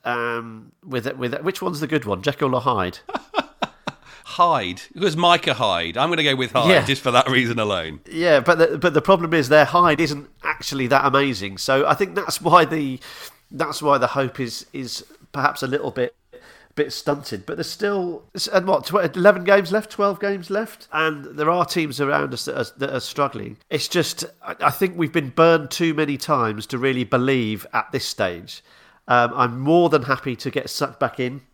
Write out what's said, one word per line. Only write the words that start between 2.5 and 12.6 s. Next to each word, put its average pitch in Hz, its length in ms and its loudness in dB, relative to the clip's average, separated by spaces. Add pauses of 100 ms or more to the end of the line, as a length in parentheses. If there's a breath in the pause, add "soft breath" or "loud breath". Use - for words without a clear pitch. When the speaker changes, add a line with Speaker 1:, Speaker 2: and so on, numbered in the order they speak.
Speaker 1:
or 120 60 -2
Hyde? 101 420 -2
<laughs> - 60 -16 (1120 loud breath)
Speaker 2:
Hyde. 131 580 -2 (120)
It 165 80 -12
was 165 140 0
Micah 170 380 2
Hyde. 87 420 -2
I'm 139 120 0
gonna 165 140 -2
go 139 140 2
with 127 160 -4
Hyde 127 180 4
Speaker 1:
Yeah. 147 140 6
Speaker 2:
just 131 180 -2
for 127 80 0
that 123 180 4
reason 120 300 2
alone. 87 420 -4 (100)
Speaker 1:
Yeah, 160 300 4
but 160 180 4
the, 165 200 4
but 156 160 0
the 147 80 4
problem 170 320 4
is 139 140 2
their 151 160 8
Hyde 156 360 4
isn't 147 280 -2 (160)
actually 139 440 -4
that 135 160 4
amazing. 127 540 0
So 139 280 2
I 151 80 4
think 185 200 -2
that's - 260 -4
why 170 240 6